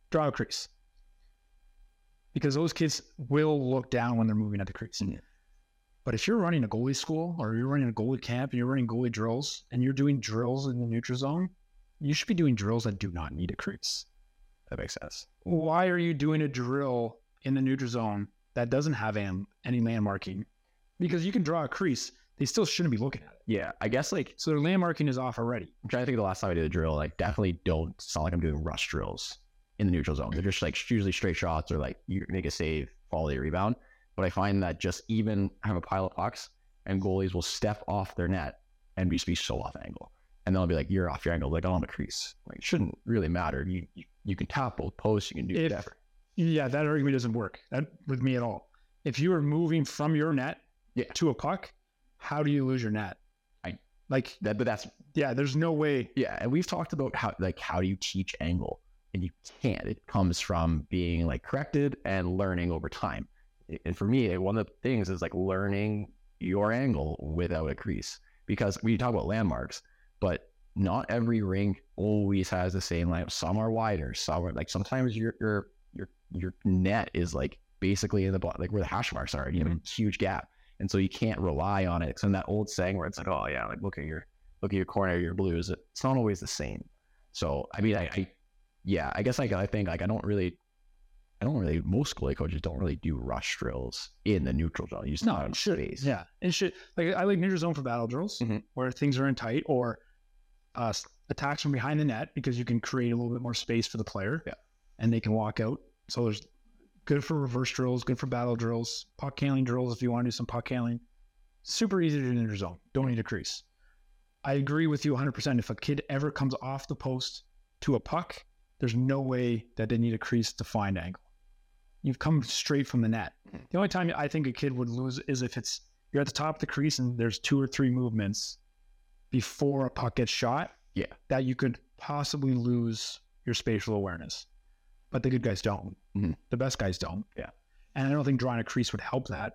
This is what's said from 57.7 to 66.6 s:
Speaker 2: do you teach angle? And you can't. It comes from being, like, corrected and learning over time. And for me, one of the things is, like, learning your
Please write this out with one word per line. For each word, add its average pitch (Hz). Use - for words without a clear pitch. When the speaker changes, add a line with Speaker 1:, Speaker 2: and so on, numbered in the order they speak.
Speaker 2:
do 92
you 95
teach -
angle? 87
And 92
you 87
can't. -
It -
comes 92
from 82
being, 85
like, 62
corrected 143
and 92
learning 90
over 80
time. 64
And 87
for -
me, 107
one 95
of 101
the -
things 117
is, 90
like, -
learning 101
your 101